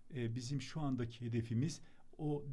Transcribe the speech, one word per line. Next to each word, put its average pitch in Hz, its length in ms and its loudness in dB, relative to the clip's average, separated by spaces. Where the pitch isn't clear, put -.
e, 117 200 0
bizim 127 260 0
şu - 200 -4
andaki 123 440 2
hedefimiz 117 560 2
o 147 360 0